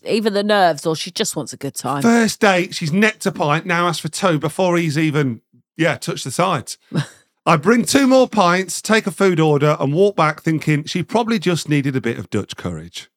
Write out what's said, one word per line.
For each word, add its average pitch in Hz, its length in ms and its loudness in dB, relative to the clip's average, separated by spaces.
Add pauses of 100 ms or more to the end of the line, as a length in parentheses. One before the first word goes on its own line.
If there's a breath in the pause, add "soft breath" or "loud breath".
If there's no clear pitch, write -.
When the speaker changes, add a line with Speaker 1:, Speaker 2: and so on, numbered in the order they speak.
Speaker 1:
either 214 240 -2
the 202 140 -2
nerves 185 420 2
or 160 80 0
she 175 160 -8
just - 240 -6
wants 131 180 -8
a 120 40 -14
good 139 180 -10
time. 139 280 -4
Speaker 2:
First 233 380 2
date, 190 340 2
she's 151 180 -4
necked 214 340 0
a 170 60 0
pint, 160 340 -2
now 175 220 0
asks 165 120 -4
for 160 80 -8
two 165 300 0
before 170 400 0
he's 160 180 -2
even, 147 440 0 (360)
yeah, 151 200 0
touched - 280 -8
the 135 60 -8
sides. 170 480 -4 (140)
Speaker 1:
<laughs> - 540 -8
Speaker 2:
I 160 100 6
bring 208 280 2
two 277 220 2
more 254 220 6
pints, 185 520 0
take 214 280 0
a - 20 -2
food 180 300 2
order, 151 400 2
and 135 120 -2
walk 196 220 2
back 156 280 0
thinking 156 420 0
she 175 180 -4
probably 220 380 -2
just 170 280 -2
needed 143 280 0
a 127 40 0
bit 113 180 -4
of 107 120 -14
Dutch - 260 -4
courage. 85 600 -12